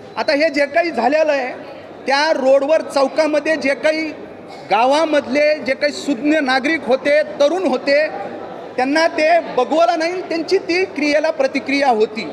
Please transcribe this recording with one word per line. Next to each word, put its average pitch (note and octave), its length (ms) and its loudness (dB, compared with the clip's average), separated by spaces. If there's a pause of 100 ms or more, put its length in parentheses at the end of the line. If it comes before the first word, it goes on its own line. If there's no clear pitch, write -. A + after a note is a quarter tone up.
(160)
आता - 160 0
हे D4 180 2
जे C#4+ 160 0
काही E4 240 0
झालेलं D4 420 2
आहे, C4 200 -2 (540)
त्या D4 260 2
रोडवर C#4 500 4
चौकामध्ये D4 720 0
जे C4+ 180 0
काही D#4 280 0 (680)
गावामधले C#4+ 880 2
जे C4 160 -4
काही C#4+ 180 -2
सुज्ञ C#4+ 460 0
नागरिक C4 480 0
होते, C4+ 360 2 (180)
तरुण E4 260 2
होते, C#4 400 2 (680)
त्यांना C#4+ 320 2
ते D#4 200 0 (280)
बघवलं D#4+ 420 2
नाही, F4 240 -2
त्यांची E4 360 -2
ती F#4 260 -2
क्रियेला D4+ 460 0
प्रतिक्रिया C#4 580 0
होती. A3 440 0